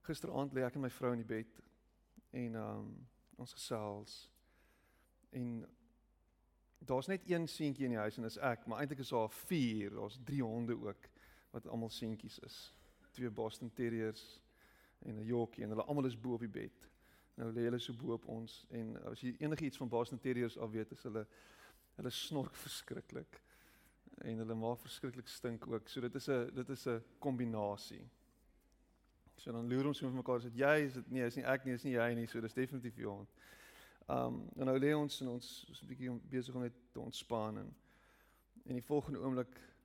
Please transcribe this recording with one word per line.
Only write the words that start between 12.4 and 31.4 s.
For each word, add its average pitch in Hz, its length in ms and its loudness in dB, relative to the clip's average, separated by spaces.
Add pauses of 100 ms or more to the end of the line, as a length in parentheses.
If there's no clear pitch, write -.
is. - 140 -14 (520)
Twee 123 180 -2
Boston 110 440 -2
Terriers 113 680 0 (580)
en 110 160 -6
'n 107 100 -4
Yorkie 117 380 2
en 107 60 -2
hulle 110 140 2
almal 143 220 2
is 117 140 0
bo 120 140 0
op 117 60 0
die 117 80 -2 (140)
bed. - 280 -10 (460)
Nou 113 160 -2
lê 117 160 2
hulle 120 120 4
so - 140 -4
bo 117 200 -2
op 117 120 -2
ons 113 440 -8
en 113 340 -4
as 113 180 -6
jy 123 180 -2
enigiets 151 380 0
van 123 120 -2
Boston 117 300 2
Terriers 123 380 2
af 110 140 -2
weet, 110 200 -2
is - 120 -12
hulle, 110 240 -2 (680)
hulle 123 140 -2
snork - 460 -2
verskriklik - 840 -8 (760)
en 113 200 -4
hulle 113 180 -2
maak 113 240 2
verskriklik 123 480 -6
stink 117 400 -4
ook. 113 220 -2
So - 120 -2
dit 120 140 0
is 139 120 -2
'n, 123 260 4
dit 127 160 -2
is 131 180 -2
'n 113 160 2 (160)
kombinasie. 113 880 0 (1300)
So - 160 -8
dan 117 180 0
loer 131 180 6
ons 143 100 4
so 135 100 -2
vir 127 80 0
mekaar, 127 220 4
is 117 60 0
dit 120 120 -6
jy, 147 300 8
is 131 80 -2
dit, 127 180 -6
nee, 127 140 4
is 120 100 0
nie 131 100 -2